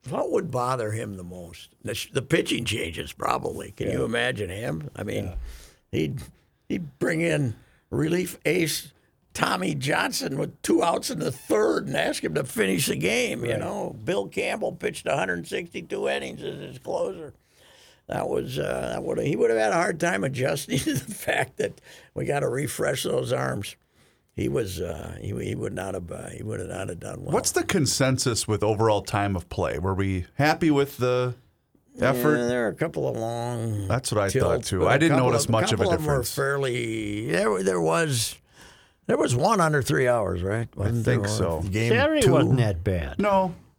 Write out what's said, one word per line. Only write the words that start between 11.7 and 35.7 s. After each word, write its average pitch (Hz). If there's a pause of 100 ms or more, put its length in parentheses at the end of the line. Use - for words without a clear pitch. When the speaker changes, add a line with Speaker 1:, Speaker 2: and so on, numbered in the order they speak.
Speaker 1:
and 139
ask 165
him 160
to 147
finish 170
the -
game. 202
You 117
Speaker 2:
Right. 107
Speaker 1:
know, -
Bill 196
Campbell -
pitched -
a 143
hundred 175
sixty-two 180
innings 139
as -
his -
closer. 175 (760)
That -
was, -
uh, 131
that -
would, 120
he 151
would 240
have 226
had 220
a 185
hard 165
time 185
adjusting 143
<laughs> -
to 311
the -
fact -
that - (320)
we -
gotta 139
refresh 139
those 123
arms. 131 (580)
He -
was, 92
uh, 87
he, - (160)
he 98
would -
not 95
have, 87
uh, -
he -
would 107
have 90
not 92
have 92
done 92
well. 113
Speaker 3:
What's 240
the 349
consensus 131
with 104
overall 104
time 101
of 85
play? 73
Were 95
we 95
happy 156
with 139
the 123 (640)
effort? 123
Speaker 1:
Yeah, 120
there 226
are 107
a -
couple 156
of 120
long 113
Speaker 3:
That's 117
what 107
I 98
thought, 127 (100)
Speaker 1:
tilts, -
Speaker 3:
too. 92
Speaker 1:
but -
Speaker 3:
I 120
Speaker 1:
a -
Speaker 3:
didn't 151
Speaker 1:
couple 127
Speaker 3:
notice 117
Speaker 1:
of, -
Speaker 3:
much 113